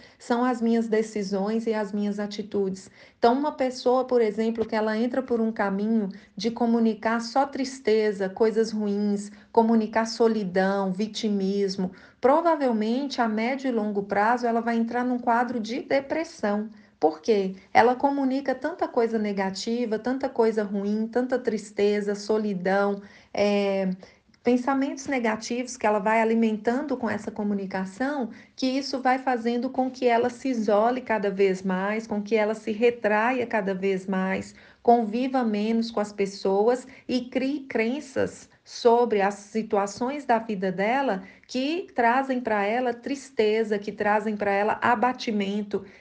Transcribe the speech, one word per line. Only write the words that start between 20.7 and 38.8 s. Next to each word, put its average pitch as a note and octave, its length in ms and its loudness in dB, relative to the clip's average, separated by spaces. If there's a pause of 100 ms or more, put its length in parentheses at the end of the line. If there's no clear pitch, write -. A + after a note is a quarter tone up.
tanta B3 300 -2
tristeza, G#3 800 -2
solidão, G3+ 840 0 (320)
é, G3+ 560 2 (520)
pensamentos C4+ 640 0
negativos A#3+ 720 -4
que - 100 -2
ela G#3+ 140 2
vai A3 220 2
alimentando A3+ 760 0
com A#3+ 140 -2
essa G#3 200 -6
comunicação, G#3 1000 -4 (260)
que C4 100 -4
isso C4 360 -2
vai C4 180 2
fazendo A#3+ 500 -2
com C4 220 -2
que B3+ 160 0
ela A#3+ 220 4
se - 180 -8
isole A3+ 540 2
cada G#3 280 -2
vez F#3+ 320 2
mais, G3 460 -2
com G#3 140 -4
que G#3 140 -2
ela G#3+ 200 2
se A3 160 -6
retraia A#3 760 2
cada G3+ 280 -2
vez F#3+ 340 -2
mais, F#3+ 480 -2 (260)
conviva A#3+ 600 2
menos A3+ 480 0
com - 80 -4
as G#3 140 -2
pessoas G3+ 720 0 (200)
e B3 140 -2
crie C4+ 400 -2
crenças A3+ 880 -4 (140)
sobre A#3 580 4